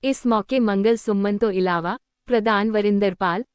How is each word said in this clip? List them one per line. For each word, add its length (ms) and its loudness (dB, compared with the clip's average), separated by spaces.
ਇਸ 220 -2
ਮੌਕੇ 320 0
ਮੰਗਲ 380 2
ਸੁਮਨ 420 -2
ਤੋਂ 140 0
ਇਲਾਵਾ 460 -2
ਪ੍ਰਧਾਨ 440 0
ਵਰਿੰਦਰਪਾਲ 760 0